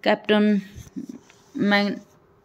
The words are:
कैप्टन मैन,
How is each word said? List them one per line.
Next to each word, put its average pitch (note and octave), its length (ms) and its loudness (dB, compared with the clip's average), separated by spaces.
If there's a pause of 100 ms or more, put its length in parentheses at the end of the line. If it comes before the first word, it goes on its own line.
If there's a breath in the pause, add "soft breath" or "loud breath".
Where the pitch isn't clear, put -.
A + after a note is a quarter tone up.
कैप्टन G#3 560 2 (960 loud breath)
मैन, G3+ 380 0 (500)